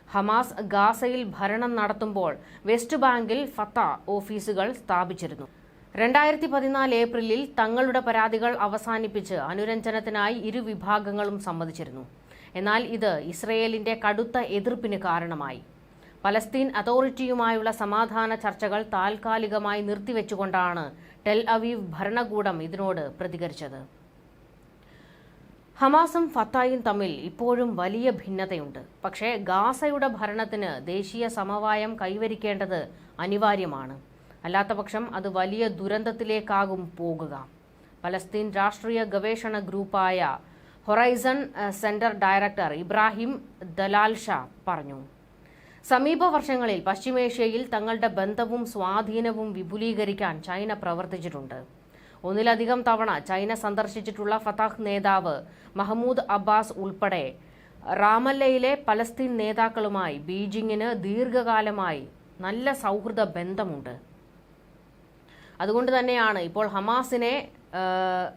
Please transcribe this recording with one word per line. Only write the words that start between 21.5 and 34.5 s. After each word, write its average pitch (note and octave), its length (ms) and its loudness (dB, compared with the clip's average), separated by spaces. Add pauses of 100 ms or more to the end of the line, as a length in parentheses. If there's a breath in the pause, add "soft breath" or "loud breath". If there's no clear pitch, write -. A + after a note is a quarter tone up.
ഭരണകൂടം G3+ 720 -2
ഇതിനോട് F3+ 380 -4 (180)
പ്രതികരിച്ചത്. D#3 640 -8 (1900 loud breath)
ഹമാസും D#4+ 500 6
ഫത്തായും B3+ 520 2
തമ്മിൽ G3+ 300 0
ഇപ്പോഴും A#3+ 640 0
വലിയ G#3 340 0
ഭിന്നതയുണ്ട്. F#3+ 680 -4 (240)
പക്ഷേ G#3+ 340 -2
ഗാസയുടെ B3+ 680 2
ഭരണത്തിന് G#3 800 -4
ദേശീയ G3+ 400 -4
സമവായം G#3+ 720 -2
കൈവരിക്കേണ്ടത് G3+ 880 -4 (300 loud breath)
അനിവാര്യമാണ്. F3 800 0 (420 loud breath)
അല്ലാത്തപക്ഷം G3+ 720 -2